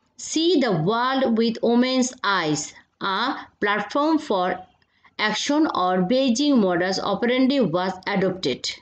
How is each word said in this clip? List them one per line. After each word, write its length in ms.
"See 440
the 120
World 640
with 260
Women's 520
Eyes," 480
a 320
platform 580
for 460
action 480
or 320
Beijing 580
modus 440
operandi 600
was 320
adopted. 640